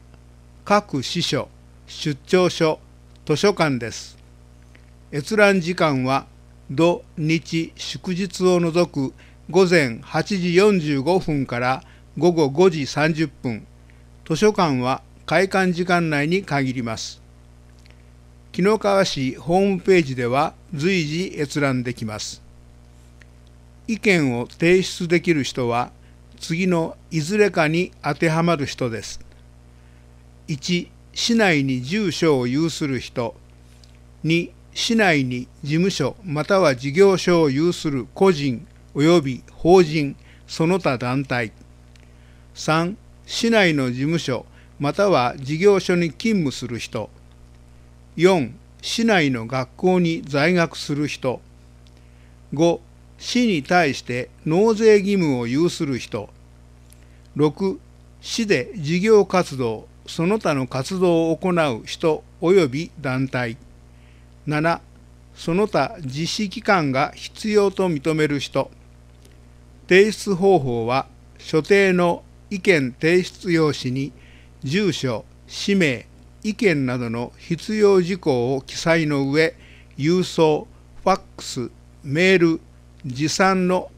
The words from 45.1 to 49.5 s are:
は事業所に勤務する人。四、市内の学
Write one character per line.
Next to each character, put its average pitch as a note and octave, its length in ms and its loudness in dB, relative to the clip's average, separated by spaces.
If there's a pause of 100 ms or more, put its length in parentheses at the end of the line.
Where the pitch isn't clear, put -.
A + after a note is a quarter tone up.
は B2 260 2
事 C#3+ 220 -6
業 G3 200 6
所 F3+ 160 0
に E3+ 160 0
勤 A3+ 260 -2
務 D3+ 140 0
す - 160 -10
る A2+ 120 -8
人。 - 320 -10 (1080)
四、 E3 380 4 (260)
市 - 240 -4
内 F3+ 260 4
の A#2 160 -4
学 B2+ 280 -6